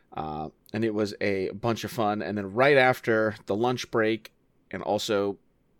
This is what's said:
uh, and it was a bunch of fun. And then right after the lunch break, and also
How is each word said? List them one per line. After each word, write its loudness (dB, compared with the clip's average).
uh, -6
and -2
it 0
was -2
a 0
bunch -4
of -8
fun. -2
And -4
then -6
right 6
after 2
the 0
lunch 0
break, 0
and -10
also 0